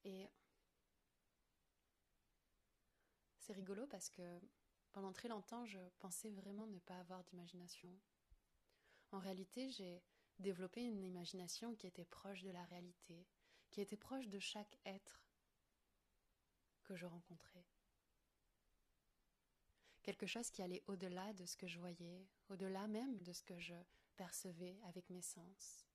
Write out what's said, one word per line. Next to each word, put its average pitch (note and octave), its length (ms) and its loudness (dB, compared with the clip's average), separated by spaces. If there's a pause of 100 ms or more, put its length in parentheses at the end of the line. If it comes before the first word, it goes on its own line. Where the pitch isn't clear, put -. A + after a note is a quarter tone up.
Et F#3+ 260 -2 (3000)
c'est - 160 -6
rigolo G3 340 0
parce F#3+ 220 -2
que F3 320 -4 (500)
pendant G3 220 0
très A#3+ 160 0
longtemps, A#3 360 0
je G3 140 -2 (200)
pensais G3 300 0
vraiment G3+ 380 -2
ne G3 120 -2
pas F3+ 200 -4
avoir F#3 240 -4
d'imagination. F3+ 680 -8 (1200)
En G3 80 2
réalité, F#3+ 520 2
j'ai F3+ 320 -2 (360)
développé F#3 420 4
une G#3+ 220 6
imagination F3+ 720 2
qui G3 120 -6
était F3 180 -4
proche G3 380 -4
de F#3+ 80 -2
la F3+ 140 -2
réalité, F3 600 -8 (460)
qui G3+ 100 4
était G3+ 160 4
proche C4 300 2
de G3 120 2
chaque - 460 2
être - 380 -4 (1600)
que G3 120 -4
je E3+ 100 0
rencontrais. F3 600 -8 (2500)
Quelque G3 240 2
chose A#3 220 4
qui - 120 -2
allait F3+ 260 2
au-delà F#3 460 2
de F#3 120 -4
ce - 100 2
que F#3+ 120 -2
je E3+ 120 0
voyais, F3 480 -2 (220)
au-delà F#3+ 380 4
même A3 360 6
de F3 80 -2
ce F3 100 -2
que F3 160 -6
je E3+ 180 -2 (420)
percevais F3+ 680 0
avec F3+ 260 -4
mes F3+ 120 -2
sens. - 720 -4